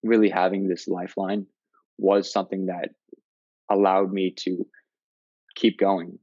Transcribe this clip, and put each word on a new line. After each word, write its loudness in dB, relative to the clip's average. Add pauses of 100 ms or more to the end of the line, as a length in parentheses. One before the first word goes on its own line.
really 4
having 0
this -4
lifeline -6 (520)
was 2
something -4
that -6 (800)
allowed 4
me -2
to -4 (920)
keep 0
going 0